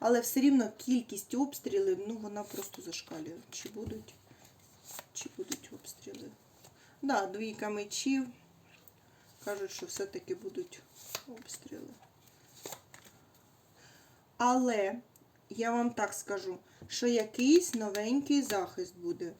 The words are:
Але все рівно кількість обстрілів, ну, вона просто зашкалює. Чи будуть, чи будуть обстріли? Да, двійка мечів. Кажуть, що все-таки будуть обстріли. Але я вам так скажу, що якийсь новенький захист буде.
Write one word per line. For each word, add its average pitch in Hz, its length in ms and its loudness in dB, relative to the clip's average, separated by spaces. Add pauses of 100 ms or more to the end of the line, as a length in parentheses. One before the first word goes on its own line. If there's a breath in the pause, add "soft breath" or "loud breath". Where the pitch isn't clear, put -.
Але 240 200 6
все 262 200 2
рівно 262 380 8
кількість 240 560 -2
обстрілів, 196 720 0
ну, 226 100 -4
вона 208 260 -8
просто - 400 -10
зашкалює. 165 540 -10 (140)
Чи - 180 -10
будуть, 220 460 -10 (1000 soft breath)
чи - 240 -10
будуть - 360 -8
обстріли? - 560 -16 (720 soft breath)
Да, 226 240 2
двійка 214 420 -6
мечів. 247 580 0 (1200 soft breath)
Кажуть, 196 260 -4
що - 160 -10
все-таки 190 480 -6
будуть 185 460 -8 (480)
обстріли. - 640 -14 (2500 soft breath)
Але 240 600 4 (540)
я 226 200 0
вам 240 200 2
так 202 240 -2
скажу, 185 440 -6 (300 loud breath)
що - 180 0
якийсь 247 680 6
новенький 226 680 2
захист 190 540 -2
буде. 175 440 -4